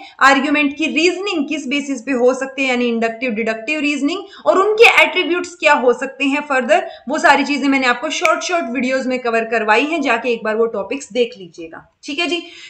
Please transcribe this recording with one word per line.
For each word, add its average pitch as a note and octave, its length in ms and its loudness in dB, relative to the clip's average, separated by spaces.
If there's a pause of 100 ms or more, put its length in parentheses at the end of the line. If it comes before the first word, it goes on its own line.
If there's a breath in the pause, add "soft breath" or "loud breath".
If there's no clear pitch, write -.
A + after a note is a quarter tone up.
(200 loud breath)
Argument C#4+ 580 4
की D#4 80 0
reasoning E4+ 640 0
किस C#4+ 180 -6
basis C#4 340 -4
पे C#4 100 -6
हो B3 220 4
सकते C4+ 280 -6
हैं, C4 80 0
यानी B3 180 0
inductive, A3+ 440 -2
deductive A3 480 -4
reasoning, D4 440 -2 (220 loud breath)
और D#4 140 4
उनके G#4+ 300 6 (140)
attributes F4 520 -2
क्या D4 180 2
हो B3 200 2
सकते C4+ 320 -4
हैं C#4 160 0
further, C#4+ 460 0 (220 loud breath)
वो D#4 100 -2
सारी C#4+ 260 4
चीजें C#4 220 -2
मैंने C4+ 200 2
आपको B3 220 0
short, E4+ 340 0
short E4+ 260 -2
videos B3+ 380 -2
में B3+ 120 -2
cover A3+ 260 0
करवाई A3+ 400 2
हैं, D#4 160 -4
जाके B3 280 0
एक A3+ 140 -2
बार G#3+ 120 -2
वो A3+ 100 2
टॉपिक्स G#3 480 -8
देख A#3 240 -2
लीजिएगा। E3 520 -18 (140)
ठीक D4 160 -8
है E4+ 80 -2
जी, E4+ 160 -4 (260 loud breath)